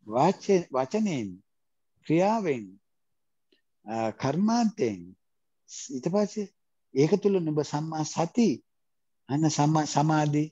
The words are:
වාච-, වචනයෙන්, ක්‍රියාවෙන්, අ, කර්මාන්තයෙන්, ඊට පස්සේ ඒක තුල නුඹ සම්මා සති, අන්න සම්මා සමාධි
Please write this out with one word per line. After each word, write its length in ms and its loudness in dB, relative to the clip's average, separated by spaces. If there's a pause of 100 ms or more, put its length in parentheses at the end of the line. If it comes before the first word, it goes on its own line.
වාච-, 640 2
වචනයෙන්, 580 -2 (760)
ක්‍රියාවෙන්, 600 0 (1200)
අ, 260 -2
කර්මාන්තයෙන්, 880 0 (880)
ඊට 200 -6
පස්සේ 400 -2 (460)
ඒක 240 4
තුල 200 2
නුඹ 220 -2
සම්මා 420 -4
සති, 460 0 (800)
අන්න 200 2
සම්මා 360 2
සමාධි 680 2